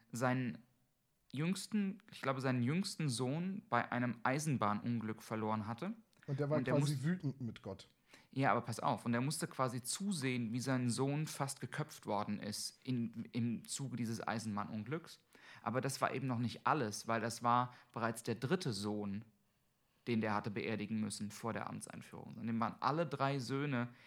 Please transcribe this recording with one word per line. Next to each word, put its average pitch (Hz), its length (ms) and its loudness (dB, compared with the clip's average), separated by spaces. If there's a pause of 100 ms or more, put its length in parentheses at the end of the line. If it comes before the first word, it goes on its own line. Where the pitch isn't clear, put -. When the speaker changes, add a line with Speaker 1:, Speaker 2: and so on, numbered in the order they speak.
(140)
Speaker 1:
seinen 127 440 2 (760)
jüngsten, 190 680 0 (100)
ich - 100 -14
glaube, 131 180 2
seinen 127 240 2
jüngsten 160 460 0
Sohn 147 600 -2
bei - 220 2
einem 123 320 0
Eisenbahnunglück 117 960 2
verloren 110 460 0
hatte. 170 260 -4 (340)
Speaker 2:
Und 139 120 -2
der 143 100 0
war - 80 4
Speaker 1:
Und 127 100 0
der 135 80 4
Speaker 2:
quasi 143 200 4
Speaker 1:
muss- 123 80 -2
Speaker 2:
wütend 156 380 0
mit 113 200 -6
Gott. - 280 -10 (420)
Speaker 1:
Ja, 135 200 4
aber 113 100 4
pass - 180 -4
auf. 123 260 2
Und 120 80 2
er 120 80 4
musste 156 260 0
quasi 131 340 0
zusehen, 131 720 0
wie 127 60 0
sein 123 300 2
Sohn 139 380 2
fast - 320 -4
geköpft - 460 -6
worden 104 340 0
ist - 440 -6
in, 117 480 -2
im 117 340 0
Zuge 127 300 -6
dieses 117 300 -2
Eisenbahnunglücks. 110 920 -4 (440)
Aber 120 180 2
das 135 200 0
war - 120 4
eben 135 140 0
noch 123 100 2
nicht 117 300 0
alles, 123 400 2
weil 113 120 4
das 113 220 -2
war 123 320 4 (180)
bereits 113 320 0
der 117 120 0
dritte 139 380 2
Sohn, 104 520 -2 (800)
den 113 140 4
der 110 140 2
hatte 107 160 0
beerdigen 104 480 -2
müssen 104 320 -4
vor 113 200 -4
der 104 160 -2
Amtseinführung. - 680 -10
Und 113 120 -6
dem 113 120 0
waren 110 200 0
alle 156 280 2
drei 139 320 0
Söhne 127 500 0 (180)